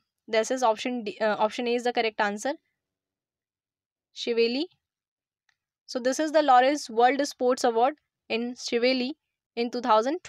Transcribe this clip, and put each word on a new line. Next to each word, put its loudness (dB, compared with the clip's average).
this 0
is 0
option -2
D, -4
uh, 2
option -6
A 0
is -4
the 2
correct -2
answer, -4
शिवेली। 0
So -8
this 0
is -2
the 6
Lawrence 4
World 4
Sports -2
Award 2
in -4
Shiveli 0
in -4
two -6
thousand 2